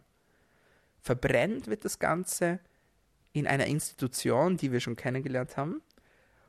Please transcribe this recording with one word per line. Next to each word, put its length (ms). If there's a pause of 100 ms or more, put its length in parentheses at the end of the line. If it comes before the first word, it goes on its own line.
(1000)
Verbrennt 680
wird 180
das 140
Ganze 640 (720)
in 140
einer 200
Institution, 880
die 160
wir 80
schon 160
kennengelernt 600
haben. 260 (680)